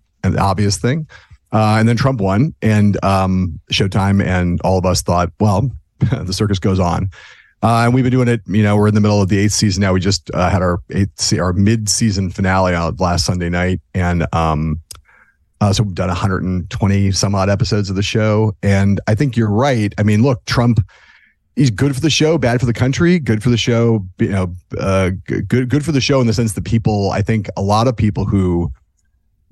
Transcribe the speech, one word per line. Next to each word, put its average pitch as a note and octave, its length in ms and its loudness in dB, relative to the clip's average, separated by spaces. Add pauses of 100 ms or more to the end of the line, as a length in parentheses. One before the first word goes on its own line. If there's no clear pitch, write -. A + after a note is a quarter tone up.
(220)
an - 160 0
obvious G2 380 0
thing. D3 320 -4 (440)
Uh, A2 280 2
and A2+ 80 2
then A#2+ 80 2
Trump C3 240 0
won, G2+ 420 0
and, G#2 420 2
um, F#2 540 0 (140)
Showtime G2 520 0
and F2+ 360 -2
all F#2 180 0
of F2+ 80 -2
us F2+ 160 0
thought, F2 380 -2
"Well, G#2 280 2 (300)
<laughs> - 0 -
the F2+ 340 -2
circus G2 280 -2
goes F#2+ 180 0
on." F2+ 320 -2 (500)
Uh, A#2 260 2
and A#2+ 60 2
we've B2+ 120 2
been B2 80 0
doing B2+ 160 2
it, A#2+ 180 0
you G#2 160 0
know, G#2 140 2
we're G#2 100 4
in G#2 80 2
the G#2+ 60 4
middle G#2 200 4
of F#2 80 2
the G2+ 100 2
eighth G2+ 140 2
season G2 280 0
now. G2 120 2
We F#2+ 60 2
just, F#2+ 340 -2
uh, F2 160 0
had F2+ 140 0
our F2 180 0 (100)
eighth G2 300 -2
se-, - 200 0
our F2+ 120 0
mid-season G2+ 800 0
finale F#2+ 420 0
out E2+ 280 -2
last F2 260 0
Sunday F2 220 -2
night. F2+ 320 -2 (140)
And, F2 380 -2
um, D#2+ 480 -2 (800)
uh, G2+ 100 2
so A#2 120 0
we've F#2 100 -6
done F2+ 160 -4
a F2+ 40 -2
hundred F#2+ 280 -2
and F2+ 260 -4
twenty G2 420 0
some G2+ 240 -2
odd F#2+ 140 0
episodes G2+ 400 0
of F#2+ 80 -4
the G2 60 -2
show. G#2+ 600 0
And G2 440 2
I A2 80 2
think A2+ 240 0
you're A2 120 2
right. A2+ 460 0
I G#2 60 0
mean, G#2+ 200 4
look, A2+ 220 0
Trump, A#2+ 360 2 (720)
he's C#3 160 2
good C3+ 240 0
for C3+ 80 -8
the D#3+ 80 2
show, D#3 260 2
bad B2 240 0
for - 60 -2
the A#2 80 0
country, E3+ 440 2
good A2 240 -2
for B2 60 0
the A#2+ 80 4
show, A2+ 500 2 (120)
you A2+ 100 0
know, F#2 260 -2 (240)
uh, F#2+ 340 0 (140)
g-, - 140 -4
good, B2 300 -2
good D3 120 2
for D#3+ 100 -4
the C3+ 100 2
show C3+ 180 2
in A#2+ 60 2
the A2 80 2
sense A2 180 -2
that F#2 120 -6
people, G#2 460 0
I G#2 120 -2
think G#2+ 340 -2
a G2+ 60 -4
lot G#2+ 260 2
of A#2+ 80 -2
people G#2 300 -2
who F2 440 0 (800)